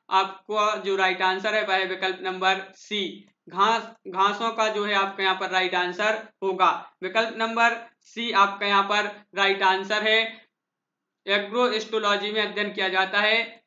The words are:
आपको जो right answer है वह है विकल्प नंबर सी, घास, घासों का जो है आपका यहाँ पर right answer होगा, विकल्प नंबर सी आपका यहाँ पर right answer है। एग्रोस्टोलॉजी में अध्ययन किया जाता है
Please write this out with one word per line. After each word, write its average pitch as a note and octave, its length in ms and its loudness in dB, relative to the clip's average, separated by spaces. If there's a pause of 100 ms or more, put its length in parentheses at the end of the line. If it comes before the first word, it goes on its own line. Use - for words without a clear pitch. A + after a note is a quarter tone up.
(100)
आपको G#3 720 0
जो F#3+ 160 -2
right F#3 260 0
answer G3 320 0
है G#3+ 100 0
वह F#3+ 120 0
है F#3+ 100 0
विकल्प F#3 360 -4
नंबर F#3+ 380 0 (160)
सी, G#3 260 -6 (460)
घास, G#3 340 2 (260)
घासों G3+ 440 0
का A3 180 0
जो G#3 140 -4
है G#3 120 -2
आपका G3 260 -2
यहाँ F#3+ 140 2
पर F#3 140 -4
right F#3 260 0
answer G#3 460 -2 (200)
होगा, F#3 280 2 (320)
विकल्प A3 360 -2
नंबर A#3 380 2 (280)
सी A#3 300 -8
आपका G3+ 320 4
यहाँ G3 180 4
पर G#3 220 0 (300)
right G3 280 2
answer G3 380 2
है। A3 180 4 (1080)
एग्रोस्टोलॉजी G#3 1040 0
में G#3+ 120 0
अध्ययन G3+ 300 -4
किया F#3+ 180 -2
जाता F#3+ 300 0
है A3 460 0